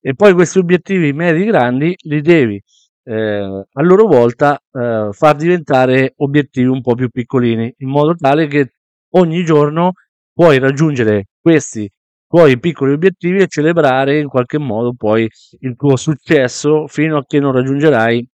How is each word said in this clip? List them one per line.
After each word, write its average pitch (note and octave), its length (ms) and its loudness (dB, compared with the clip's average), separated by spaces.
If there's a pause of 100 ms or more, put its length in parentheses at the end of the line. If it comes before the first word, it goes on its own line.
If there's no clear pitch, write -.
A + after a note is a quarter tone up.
e C3+ 140 -4
poi G3+ 180 4
questi F3 260 0
obiettivi F3 520 -2
medi E3 320 -2
grandi D3+ 500 0 (100)
li D3+ 180 -4
devi, C#3 400 2 (420)
eh, A#2+ 100 -10
a G#2 720 -6
loro F#3+ 240 4
volta, C3+ 500 2 (140)
eh, A2+ 400 -4
far D3+ 240 2
diventare C3+ 840 0
obiettivi C#3 500 -2
un C3 140 -2
po' A#2+ 140 0
più B2+ 140 -4
piccolini, A#2 720 -4
in C3+ 100 -10
modo D3 260 0
tale D3+ 320 0
che C#3+ 280 -2 (400)
ogni F3 280 2
giorno D#3+ 480 0 (420)
puoi D#3+ 260 4
raggiungere C3 680 0 (160)
questi C3 480 0 (400)
tuoi D3 300 4
piccoli C#3 320 -2
obiettivi F3+ 500 -2
e F3+ 60 0
celebrare D3 720 0
in D3 80 -6
qualche C3 320 -4
modo A#2+ 360 -4
poi A2+ 320 0 (340)
il B2+ 140 -8
tuo C#3 200 2
successo D3+ 920 -2
fino D3+ 300 -2
a C3+ 80 -2
che D3 140 -2
non C#3 140 0
raggiungerai B2+ 800 0